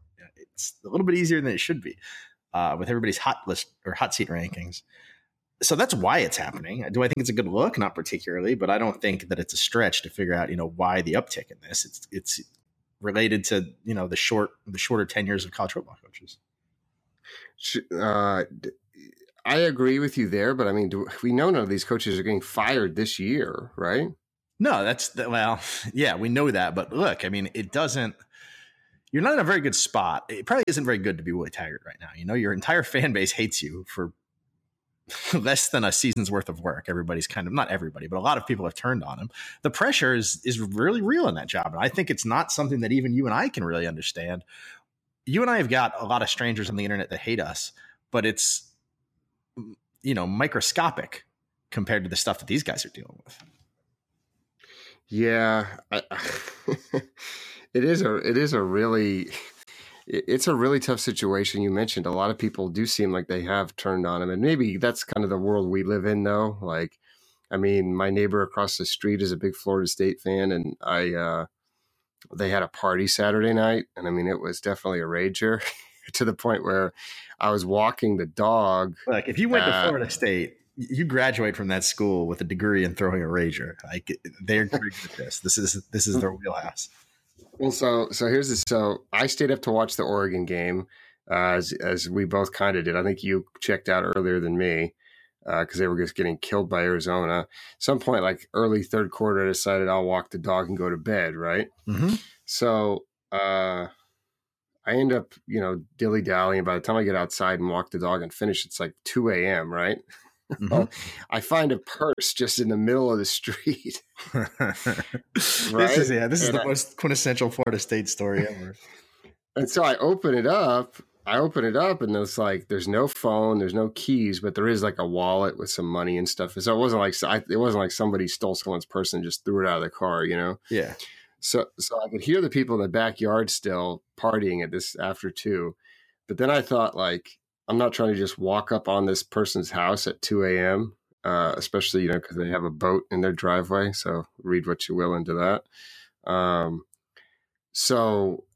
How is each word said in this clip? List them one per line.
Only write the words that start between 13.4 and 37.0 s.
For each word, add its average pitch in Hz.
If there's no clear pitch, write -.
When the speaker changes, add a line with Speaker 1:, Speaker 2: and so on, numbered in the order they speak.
Speaker 1:
to, 95
you 110
know, 92
the 87
short, 104
the 95
shorter 107
tenures 98
of 90
college 95
football -
coaches. -
Speaker 2:
Sh-, -
uh, 101
d-, -
I 135
agree 135
with 143
you 113
there, 101
but 127
I 98
mean, 104
do 98
we 123
know 147
none 147
of 98
these 98
coaches 113
are 95
getting 98
fired 107
this 110
year, 117
right? 104
Speaker 1:
No, 202
that's 120
the, 120
well, 113
<laughs> 107
yeah, 120
we 107
know 139
that, 90
but 95
look, -
I 90
mean, 98
it 104
doesn't. 131
You're 151
not 277
in 285
a 196
very 175
good 139
spot. 87
It 104
probably 247
isn't 147
very 120
good 92
to 80
be 85
Willie 85
Taggart 80
right -
now. -
You 85
know, 101
your 104
entire 160
fan 135
base 95
hates -
you 80
for 87
<laughs> -
less 135
than 120
a 95
season's 107
worth 98
of 82
work. 82
Everybody's 85